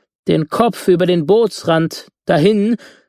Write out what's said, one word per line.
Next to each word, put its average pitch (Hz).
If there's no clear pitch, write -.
den 160
Kopf -
über 180
den 175
Bootsrand 170
dahin 202